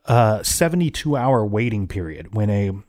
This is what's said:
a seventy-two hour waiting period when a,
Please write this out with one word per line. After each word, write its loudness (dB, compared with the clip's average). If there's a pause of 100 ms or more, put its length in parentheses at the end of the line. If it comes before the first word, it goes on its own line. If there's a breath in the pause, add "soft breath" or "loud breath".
a 4
seventy-two 0
hour 2
waiting -2
period -10
when 0
a, 0 (200)